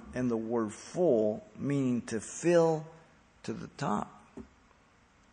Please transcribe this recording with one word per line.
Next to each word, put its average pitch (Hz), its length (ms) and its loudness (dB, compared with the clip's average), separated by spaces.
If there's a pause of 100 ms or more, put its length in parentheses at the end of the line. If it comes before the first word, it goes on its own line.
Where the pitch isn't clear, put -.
(140)
and 127 160 0
the 117 60 2
word 113 360 -2
full, 113 720 2 (140)
meaning 127 440 0
to 113 180 -4
fill 165 640 2 (560)
to 117 100 -6
the - 140 -8 (100)
top. - 320 -2 (1200)